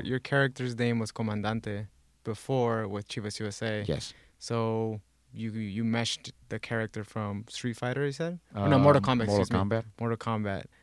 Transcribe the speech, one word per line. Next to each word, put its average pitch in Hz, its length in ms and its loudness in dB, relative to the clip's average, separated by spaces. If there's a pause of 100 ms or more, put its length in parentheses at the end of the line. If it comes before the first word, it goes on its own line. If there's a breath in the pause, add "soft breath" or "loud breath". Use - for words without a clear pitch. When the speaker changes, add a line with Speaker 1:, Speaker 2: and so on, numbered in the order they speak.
Speaker 1:
them. - 40 -6
Speaker 2:
your 127 120 -2
character's 127 600 0
name 120 200 2
was 110 140 -4
Comandante 107 760 -4 (380)
before 117 640 0
with 101 200 -6
Chivas 104 320 -6
U 107 60 -4
S 101 160 -6
A. 107 260 -2
Speaker 1:
Yes. - 240 -2 (260 soft breath)
Speaker 2:
So 113 640 -2 (320)
you, 113 200 -8
you 107 300 -4
meshed 113 500 -2 (180)
the 110 80 -4
character 110 460 -4
from 104 440 -6
Street 120 300 -6
Fighter, 127 260 -2
you 139 80 -2
said? 170 260 -6 (160)
Speaker 1:
Uh, 101 100 0
Speaker 2:
Or - 40 4
no, 139 100 8
Mortal 139 220 10
Kombat, 120 280 2
Speaker 1:
Mortal 104 120 6
Speaker 2:
excuse 110 100 4
me. - 80 2
Speaker 1:
Kombat. 107 260 0 (140)
Speaker 2:
Mortal 117 200 -2
Kombat. 104 460 -2 (180 soft breath)